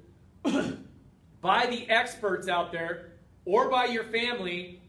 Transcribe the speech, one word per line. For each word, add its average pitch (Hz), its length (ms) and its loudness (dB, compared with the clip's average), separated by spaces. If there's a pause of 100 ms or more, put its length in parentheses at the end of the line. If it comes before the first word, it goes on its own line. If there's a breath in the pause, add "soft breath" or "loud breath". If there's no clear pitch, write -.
(180)
<clears throat> - 260 -20
by - 1200 -2
the 240 240 -6
experts 208 560 0
out 175 240 0
there, 170 440 -8 (300)
or 233 240 4
by 254 180 4
your 233 180 -2
family, 196 840 -4